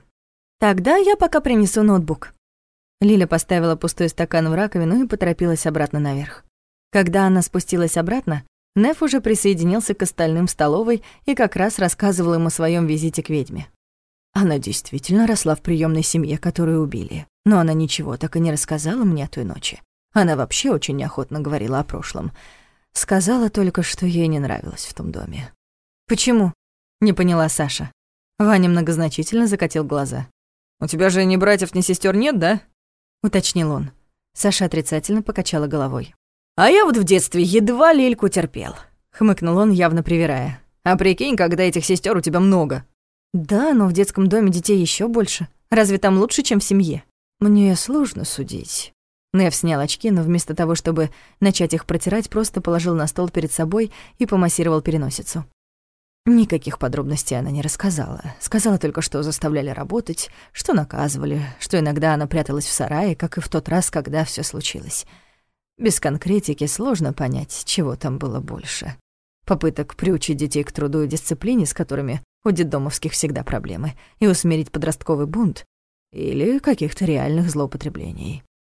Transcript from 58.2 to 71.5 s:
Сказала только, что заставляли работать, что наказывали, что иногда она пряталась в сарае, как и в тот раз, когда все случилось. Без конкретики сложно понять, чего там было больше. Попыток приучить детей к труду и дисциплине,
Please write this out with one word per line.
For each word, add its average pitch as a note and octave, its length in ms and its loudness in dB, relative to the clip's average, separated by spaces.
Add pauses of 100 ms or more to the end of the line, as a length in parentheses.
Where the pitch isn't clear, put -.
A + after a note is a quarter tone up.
Сказала G#3 380 0
только, D#3+ 220 -4
что D3+ 220 -4
заставляли D3+ 480 -2
работать, E3+ 580 -6 (220)
что - 240 -2
наказывали, C#3+ 640 -2 (200)
что - 180 -2
иногда D3+ 360 0
она D3 120 -2
пряталась D3 400 -4
в - 60 -4
сарае, D#3 420 -2
как - 240 -6
и - 20 -4
в - 80 -8
тот - 200 -4
раз, E3+ 240 0
когда D3+ 320 -2
все - 180 -6
случилось. - 640 -8 (720)
Без A3 220 0
конкретики D#3 640 -2
сложно E3 460 -2
понять, C3 520 -6
чего C#3 300 -2
там C3+ 240 -6
было C3 220 -6
больше. - 560 -10 (500)
Попыток D#3 480 -2
приучить E3 420 -2
детей D3 280 -4
к - 80 -10
труду D3+ 300 -2
и D3+ 40 0
дисциплине, E3+ 600 -2